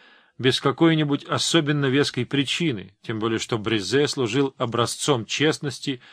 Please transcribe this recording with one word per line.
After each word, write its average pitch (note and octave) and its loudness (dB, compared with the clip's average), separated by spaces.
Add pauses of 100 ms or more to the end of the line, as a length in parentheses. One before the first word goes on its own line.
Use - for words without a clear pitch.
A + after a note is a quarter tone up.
(380)
без B2+ 2
какой-нибудь D3+ 2
особенно D3 0
веской C3 0
причины, C3 -2
тем A2+ -6
более A2 0
что A2+ -2
Бризе A2 0
служил C3+ 0
образцом A#2 0
честности C#3+ -2 (120)